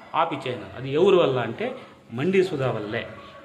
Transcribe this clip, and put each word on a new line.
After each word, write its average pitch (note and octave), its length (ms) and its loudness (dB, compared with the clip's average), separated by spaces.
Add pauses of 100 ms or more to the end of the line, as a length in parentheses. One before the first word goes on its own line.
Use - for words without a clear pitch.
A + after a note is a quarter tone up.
(140)
ఆపిచ్చేసినారు. C3+ 600 -2
అది C3+ 160 -8
ఎవరి F3+ 240 6
వల్ల C#3 240 4
అంటే A#2 360 -4 (360)
మండి F3 320 2
సుధా C3+ 260 -2
వల్లే. G#2+ 360 -6 (380)